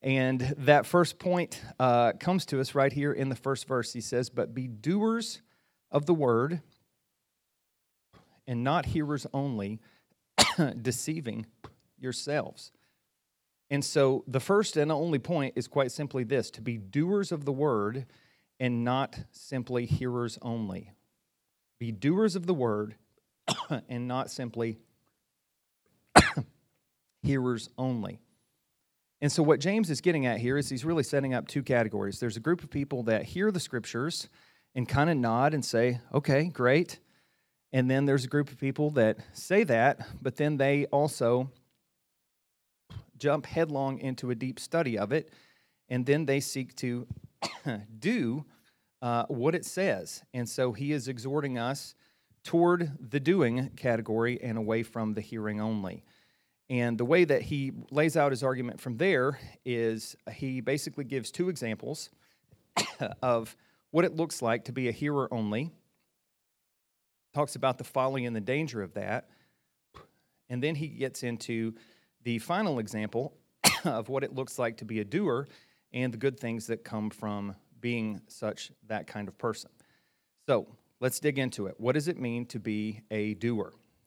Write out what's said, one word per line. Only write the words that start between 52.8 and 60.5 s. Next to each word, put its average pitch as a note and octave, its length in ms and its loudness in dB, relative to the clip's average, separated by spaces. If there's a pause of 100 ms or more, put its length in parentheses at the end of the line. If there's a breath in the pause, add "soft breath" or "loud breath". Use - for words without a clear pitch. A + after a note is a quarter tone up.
the C#3+ 100 0
doing C3 560 4
category A2+ 680 0
and A2+ 160 -4
away A2 240 0
from A2 320 -4
the G#2 60 -6
hearing G#2+ 400 -4
only. G2 440 -4 (680 soft breath)
And A#2+ 260 0
the A#2+ 80 0
way E3+ 200 6
that C#3 180 2
he C3+ 300 -4 (180)
lays D3+ 260 2
out C#3+ 160 4
his B2 100 -4
argument B2+ 380 -2
from A#2+ 160 -6
there C#3+ 420 2 (260 loud breath)
is A#2 520 -2 (160)
he C3 280 -6